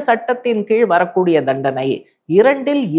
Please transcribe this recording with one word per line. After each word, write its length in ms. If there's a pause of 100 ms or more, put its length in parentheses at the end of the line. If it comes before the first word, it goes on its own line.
சட்டத்தின் 640
கீழ் 220
வரக்கூடிய 580
தண்டனை, 440 (400)
இரண்டில் 540 (160)